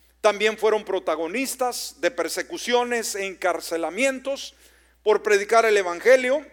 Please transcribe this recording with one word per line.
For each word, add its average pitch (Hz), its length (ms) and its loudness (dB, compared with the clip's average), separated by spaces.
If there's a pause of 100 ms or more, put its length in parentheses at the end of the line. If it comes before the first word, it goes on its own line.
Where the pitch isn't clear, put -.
(200)
También 214 380 2
fueron 214 260 2
protagonistas 185 1160 -4
de 175 100 0
persecuciones 220 1040 -4
e 196 120 -6
encarcelamientos 190 1300 -4 (480)
por 208 200 2
predicar 214 420 4
el 214 120 4
evangelio 247 760 2